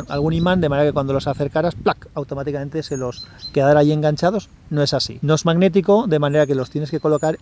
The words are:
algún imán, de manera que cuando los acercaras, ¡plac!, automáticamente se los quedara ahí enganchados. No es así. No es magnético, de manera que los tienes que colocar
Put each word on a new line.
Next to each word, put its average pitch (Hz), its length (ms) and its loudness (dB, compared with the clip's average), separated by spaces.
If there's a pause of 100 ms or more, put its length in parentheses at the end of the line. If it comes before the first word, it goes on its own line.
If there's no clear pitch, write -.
algún 147 240 -2
imán, 180 280 2
de 156 80 0
manera 143 200 2
que 139 40 -2
cuando 139 200 -2
los 135 160 -2
acercaras, 156 480 -2
¡plac!, - 380 -4
automáticamente 143 680 -6
se 147 140 -8
los 123 320 -8 (240)
quedara 143 260 6
ahí 147 140 4
enganchados. 151 580 -2 (200)
No 147 120 0
es 139 100 -2
así. - 300 -4
No 151 120 2
es 151 100 -2
magnético, 190 640 2
de 156 100 2
manera 147 300 2
que 139 80 0
los 131 120 -4
tienes 147 220 -6
que 160 80 -4
colocar 156 440 0